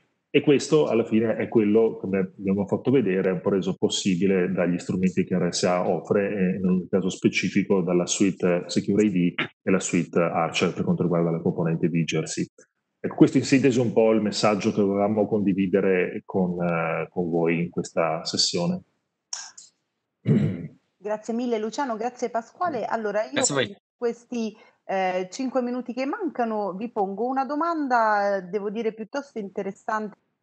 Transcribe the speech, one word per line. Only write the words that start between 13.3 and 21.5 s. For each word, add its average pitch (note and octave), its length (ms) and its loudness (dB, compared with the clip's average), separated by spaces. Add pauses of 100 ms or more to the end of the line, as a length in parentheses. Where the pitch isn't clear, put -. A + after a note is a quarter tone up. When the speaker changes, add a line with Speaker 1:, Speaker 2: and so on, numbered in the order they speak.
Speaker 1:
in B2 60 2
sintesi C3 340 4
è C3 40 2
un A2 100 0
po' A2 180 6
il A2 120 4
messaggio G#2+ 500 2
che G#2 100 0
volevamo G2+ 460 2
condividere G2 960 0
con, F2+ 360 -2
eh, E2 500 -2
con F2 200 -4
voi E2+ 300 2
in F2 100 -4
questa E2+ 540 -2
sessione. F2+ 560 -2 (1400)
<clears throat> - 520 0 (240)
Speaker 2:
Grazie G#3+ 380 -6
mille A#3+ 260 -2